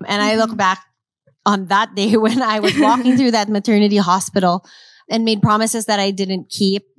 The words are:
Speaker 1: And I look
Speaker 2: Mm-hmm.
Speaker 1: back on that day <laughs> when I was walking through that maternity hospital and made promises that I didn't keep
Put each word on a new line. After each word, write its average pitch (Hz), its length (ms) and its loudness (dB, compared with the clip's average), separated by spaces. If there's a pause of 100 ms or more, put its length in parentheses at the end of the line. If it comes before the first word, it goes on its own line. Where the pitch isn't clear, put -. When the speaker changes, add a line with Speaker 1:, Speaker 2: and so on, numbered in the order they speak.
Speaker 1:
And 208 140 -2
I 214 160 0
look 226 120 0
Speaker 2:
Mm-hmm. 214 80 -8
Speaker 1:
back 190 260 0 (600)
on 196 220 0
that 196 280 0
day 202 220 0
<laughs> - 0 -
when 226 240 0
I 220 180 -2
was - 180 -2
walking 254 400 2
through 240 140 2
that 214 180 -2
maternity 208 480 2
hospital 185 680 0 (440)
and 226 160 -2
made 214 160 0
promises 220 440 0
that 208 140 0
I 196 120 0
didn't 190 380 -6
keep 196 340 -2 (160)